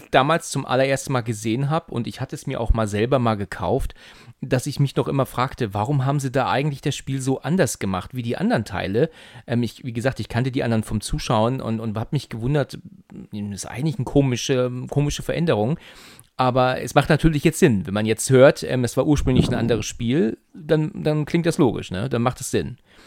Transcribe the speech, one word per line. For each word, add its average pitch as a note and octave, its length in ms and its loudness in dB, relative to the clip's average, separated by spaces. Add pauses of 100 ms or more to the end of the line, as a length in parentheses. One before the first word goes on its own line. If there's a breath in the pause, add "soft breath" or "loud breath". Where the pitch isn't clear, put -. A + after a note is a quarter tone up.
(100)
damals D#3 400 2
zum C#3 160 -4
allerersten C3+ 460 0
Mal B2+ 80 0
gesehen A2+ 500 -2
hab D#3+ 220 -4
und A#2 140 -4
ich A2 140 -10
hatte C3+ 140 -8
es - 120 -10
mir C3 140 -4
auch A2+ 120 2
mal A2 160 2
selber A2+ 300 2
mal A2+ 180 2
gekauft, G2+ 580 -2 (460 loud breath)
dass B2+ 260 -2
ich C#3+ 140 -4
mich C#3 160 0
noch C#3+ 120 2
immer C3+ 180 0
fragte, B2 480 -4
warum B2+ 320 0
haben C#3+ 120 2
sie C3+ 140 -4
da B2 180 0
eigentlich C3+ 300 0
das C#3+ 160 -4
Spiel C3+ 240 -6
so C3 200 0
anders D3+ 380 0
gemacht F#2+ 360 -4
wie B2 80 -6
die A#2 140 -4
anderen F3 280 0
Teile? G2 460 -2 (360 loud breath)
Ähm, A#2+ 160 0
ich, - 220 -8
wie B2+ 80 -8
gesagt, A#2 260 -4
ich - 100 -8
kannte B2+ 220 0
die C3 140 -2
anderen A2+ 180 0
vom G#2+ 180 -4
Zuschauen B2+ 600 0
und, A2+ 200 -4
und A2 180 -6
hab A2+ 140 -6
mich C#3+ 160 -4
gewundert, C3 500 -2 (340)
das - 280 -12 (220)
ist - 40 -10
eigentlich D3 300 -4
eine B2 100 -4
komische, B2+ 640 2 (200)
komische C#3+ 320 -2
Veränderung. C3 560 0 (600 loud breath)
Aber B2+ 440 2
es - 120 -4
macht C#3+ 140 4
natürlich D#3 360 4
jetzt D#3+ 160 4
Sinn, A2 260 4
wenn F#2+ 80 -6
man G#2+ 100 0
jetzt A2 240 0
hört, C3 340 8
ähm, B2+ 220 -2
es - 140 -2
war C3 80 4
ursprünglich C3+ 420 4
ein A#2+ 60 0
anderes A2+ 320 0
Spiel, D3 500 -2 (160)
dann, D#3 420 0
dann D3+ 300 0
klingt E3+ 220 0
das D#3+ 100 0
logisch, B2 340 2
ne? G2+ 200 -4
Dann A#2+ 100 0
macht B2+ 220 -2
es - 80 -10
Sinn. A#2+ 260 -2 (300 soft breath)